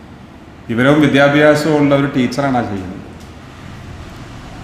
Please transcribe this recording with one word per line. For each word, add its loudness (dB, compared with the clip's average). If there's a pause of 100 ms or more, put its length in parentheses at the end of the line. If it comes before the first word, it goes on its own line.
(680)
വിവരവും 4
വിദ്യാഭ്യാസവും 4
ഉള്ള 2
ഒരു 0
ടീച്ചറാണ് -2
ആ 0
ചെയ്യുന്നത്. -8 (1600)